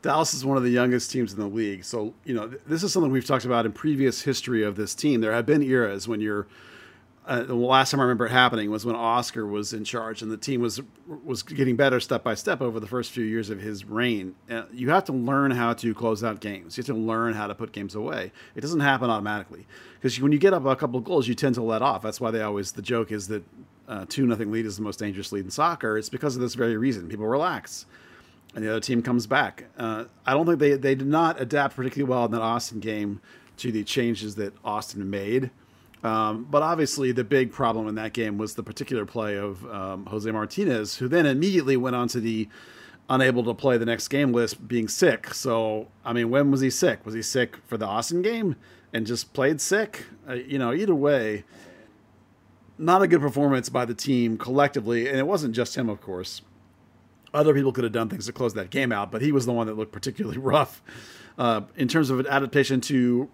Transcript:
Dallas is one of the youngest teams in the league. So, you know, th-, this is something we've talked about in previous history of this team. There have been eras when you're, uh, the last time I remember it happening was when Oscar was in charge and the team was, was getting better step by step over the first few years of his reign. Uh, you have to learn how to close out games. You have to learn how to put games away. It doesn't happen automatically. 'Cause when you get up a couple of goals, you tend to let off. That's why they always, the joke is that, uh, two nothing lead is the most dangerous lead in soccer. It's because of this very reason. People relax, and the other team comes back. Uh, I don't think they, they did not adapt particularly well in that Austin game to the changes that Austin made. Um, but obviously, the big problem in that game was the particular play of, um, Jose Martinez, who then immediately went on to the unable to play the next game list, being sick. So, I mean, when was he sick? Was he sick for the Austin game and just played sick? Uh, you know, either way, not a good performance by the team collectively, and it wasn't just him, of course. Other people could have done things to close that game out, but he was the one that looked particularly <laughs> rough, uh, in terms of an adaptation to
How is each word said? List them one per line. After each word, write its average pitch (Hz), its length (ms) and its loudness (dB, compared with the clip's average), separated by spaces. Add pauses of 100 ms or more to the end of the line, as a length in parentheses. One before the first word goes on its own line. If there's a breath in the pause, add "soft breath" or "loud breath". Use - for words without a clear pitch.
Dallas 151 340 2
is 131 100 -8
one 135 120 2
of 131 60 2
the 123 80 2
youngest 123 400 2
teams 117 220 -2
in 98 60 -10
the 104 80 -2
league. 101 380 -4
So, 113 300 -6 (100)
you 135 100 -4
know, 110 140 -4
th-, 127 180 -14
this 160 160 -2
is 202 100 -2
something 156 200 2
we've 131 120 0
talked 131 200 0
about 120 220 2
in 104 60 -2
previous 135 500 0
history 123 420 -2
of 101 120 -2
this 104 180 -4
team. 139 260 2
There 110 120 2
have 117 140 0
been 147 160 4
eras 113 460 2
when 110 120 -4
you're, 104 260 -2 (800 loud breath)
uh, 123 160 -2
the 135 120 -4
last 127 360 4
time 139 100 2
I 131 40 6
remember 123 220 2
it 107 60 -4
happening 120 380 4
was 107 160 -4
when 117 100 -2
Oscar 117 500 0
was 104 260 -4
in 107 120 -8
charge 113 380 -8
and 107 100 -6
the 110 40 -6
team 123 240 -2
was, 117 200 -2 (440)
was 127 180 -6
getting 135 340 0
better 127 240 4
step 117 240 -2
by 113 100 0
step 156 260 -2
over 117 200 -2
the 104 60 -8
first 120 240 -6
few 120 140 -4
years 110 260 -2
of 101 100 -8
his 104 240 -10
reign. 104 500 -2 (160)
Uh, 113 120 -6 (100)
you 123 180 -4
have 190 140 4
to - 80 -6
learn 135 380 2
how 120 240 2
to 117 200 -2
close 110 300 -2
out 107 160 -4
games. 95 360 -10
You 123 60 -6
have 120 40 -6
to 135 80 -4
learn 113 400 -2
how 104 120 -6
to 101 80 -6
put 110 180 -10
games 101 220 -8
away. 107 380 -6 (220 loud breath)
It - 80 -10
doesn't 156 180 -2
happen 131 300 2
automatically. 104 560 -4 (340 loud breath)
'Cause 120 180 -2
when 143 140 4
you 147 60 4
get 190 160 6
up 151 100 -2
a 135 100 4
couple 127 240 -4
of 113 60 -6
goals, 135 240 2
you 123 60 0
tend 135 220 0
to 123 60 -4
let 110 200 0
off. 120 200 0
That's 107 180 -6
why 117 120 -2
they 113 100 -2
always, 101 300 -4
the 104 100 -12
joke 113 300 -2
is 101 160 -6
that, 104 160 -6 (440)
uh, 104 200 -10
two 135 180 0
nothing 110 240 0
lead 113 140 -2
is 104 120 -6
the 104 60 -6
most 101 160 -8
dangerous 101 340 -8
lead 101 120 -4
in 95 60 -12
soccer. 120 480 0
It's 107 100 -6
because 131 260 -4
of 123 80 -6
this 120 120 -4
very 117 220 0
reason. 110 320 -2
People 107 180 -8
relax, 143 580 -4 (680 loud breath)
and 110 100 -6
the 107 60 -2
other 110 100 0
team 117 220 0
comes 120 240 0
back. 127 380 0 (120)
Uh, 113 280 -6 (220)
I 127 60 2
don't 156 140 4
think 165 140 4
they, 143 140 6
they 135 200 2
did 135 140 -2
not 160 320 2
adapt 139 360 0
particularly 131 340 -2
well 123 140 2
in 110 60 0
that 113 100 0
Austin 113 400 -2
game 104 400 -4 (380 loud breath)
to 123 120 -6
the 107 140 -2
changes 107 520 -2
that 101 180 -6 (100)
Austin 104 460 -6
made. 110 400 -2 (540 soft breath)
Um, 110 460 0
but 147 120 4
obviously, 147 500 0
the 123 120 0
big 131 280 2
problem 113 340 0
in 107 100 -4
that 110 160 -8
game 107 260 -2
was 107 160 -4
the 117 80 -10
particular 107 420 -6
play 107 320 -4
of, 98 340 -8
um, 95 360 -8
Jose 104 240 -4
Martinez, 110 680 -2
who 127 100 -4
then 156 200 4
immediately 143 500 2
went 123 180 0
on 123 140 0
to 120 120 -2
the 110 280 -2 (640 loud breath)
unable 131 340 4
to 117 100 0
play 127 240 4
the 113 80 2
next 113 220 -2
game 139 240 2
list, 117 340 0
being 113 220 -2
sick. - 460 2
So, 113 540 -2 (160)
I 120 80 -4
mean, 117 180 2
when 139 220 4
was 135 80 4
he 131 100 4
sick? 127 340 2
Was 110 100 -8
he 113 80 -6
sick 120 440 -2
for 120 100 -6
the 107 100 -4
Austin 120 360 -2
game 214 340 0 (360 loud breath)
and 113 140 -2
just 117 260 -6
played 139 280 2
sick? - 460 -2 (220)
Uh, 127 60 -8
you 135 240 -4
know, 123 140 0
either 185 220 2
way, 131 500 2 (1300 loud breath)
not 175 240 4
a 190 40 6
good 165 140 6
performance 139 480 2
by 123 160 0
the 117 100 -4
team 117 420 2
collectively, 120 720 0
and 139 100 -2
it 135 80 0
wasn't 151 280 0
just 117 220 -2
him, 123 120 -2
of 104 120 -6
course. 92 420 -10 (880)
Other 151 220 6
people 135 160 4
could 120 140 -2
have 113 80 0
done 113 160 0
things 101 180 -8
to 113 60 -10
close 120 220 -2
that 90 160 -6
game 135 200 0
out, 101 220 -2
but 113 100 -4
he 147 80 2
was 135 160 4
the 123 60 6
one 117 160 2
that 107 80 -6
looked 107 160 -4
particularly 113 460 -6
<laughs> 131 140 0
rough, 143 300 2 (560 loud breath)
uh, 113 220 2 (160)
in 139 100 0
terms 139 240 2
of 131 80 2
an 135 80 0
adaptation 135 540 2
to 123 540 2